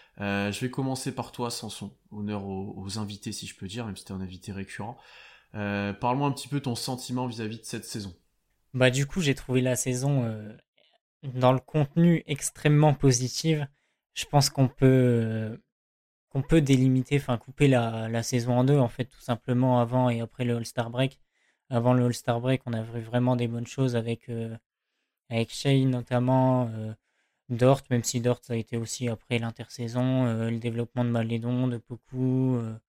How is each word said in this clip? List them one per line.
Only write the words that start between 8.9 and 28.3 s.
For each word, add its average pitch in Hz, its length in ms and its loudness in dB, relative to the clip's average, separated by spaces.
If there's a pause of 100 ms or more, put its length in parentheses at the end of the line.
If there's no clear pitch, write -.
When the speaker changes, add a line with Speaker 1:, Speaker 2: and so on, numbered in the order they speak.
Speaker 2:
du 135 140 0
coup, 139 160 -4
j'ai 143 140 2
trouvé 127 280 0
la 127 120 2
saison, 135 500 0
euh, 110 320 -6 (640)
dans 127 300 2
le 131 80 0
contenu 165 680 4
extrêmement 147 680 4
positive. 139 760 2 (460)
Je - 100 -8
pense 139 260 2
qu'on 135 160 2
peut, 127 560 4
euh, 110 340 -4 (720)
qu'on 135 120 -2
peut 165 180 4
délimiter, 131 560 4
enfin, 131 220 -2
couper 139 300 2
la, 113 400 2
la 113 160 0
saison 123 340 0
en 127 60 4
deux, 143 140 6
en 123 100 4
fait, - 160 -6
tout - 160 -18
simplement 123 600 0
avant 123 300 2
et 117 100 -2
après 117 240 -6
le 120 120 0
All-Star 117 340 -6
Break. 131 300 -2 (500)
Avant 123 240 4
le 123 120 4
All-Star 120 340 -2
Break, 127 260 0
on 120 60 -6
a 117 100 -2
vu 117 200 -8
vraiment 123 340 0
des 120 100 0
bonnes 117 220 -6
choses 131 260 0
avec, 117 360 -4
euh, 113 260 -8 (720)
avec 117 240 -2
Shai 135 320 2
notamment, 127 880 2
euh, 110 180 -8 (580)
Dort, 127 400 4
même 123 120 2
si 120 180 -4
Dort, 120 220 0